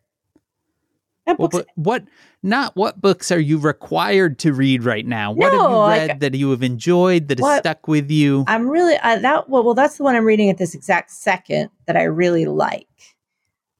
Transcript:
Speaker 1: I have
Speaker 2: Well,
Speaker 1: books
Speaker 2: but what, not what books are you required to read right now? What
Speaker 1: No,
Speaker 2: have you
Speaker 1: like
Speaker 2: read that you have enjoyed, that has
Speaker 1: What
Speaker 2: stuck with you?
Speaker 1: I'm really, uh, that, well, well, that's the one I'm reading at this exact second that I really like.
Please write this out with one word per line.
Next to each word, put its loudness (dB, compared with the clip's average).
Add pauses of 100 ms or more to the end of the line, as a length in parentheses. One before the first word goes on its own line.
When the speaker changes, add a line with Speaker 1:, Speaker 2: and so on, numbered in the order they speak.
(1300)
Speaker 1:
I 0
have 0
Speaker 2:
Well, 0
Speaker 1:
books -4 (100)
Speaker 2:
but -6
what, -2 (380)
not -2
what -4
books 0
are 2
you 0
required 0
to 2
read 2
right -2
now? -4
What 2
Speaker 1:
No, 2
Speaker 2:
have 4
you 2
Speaker 1:
like 2
Speaker 2:
read -6
that -2
you -2
have -2
enjoyed, 0
that -2
has -2
Speaker 1:
What 2
Speaker 2:
stuck -6
with 0
you? 2
Speaker 1:
I'm 0
really, 2
uh, 0
that, 0
well, 2
well, 2
that's 0
the -6
one 2
I'm 0
reading 4
at -2
this -4
exact -4
second -4 (160)
that -2
I 2
really 0
like. -4 (920)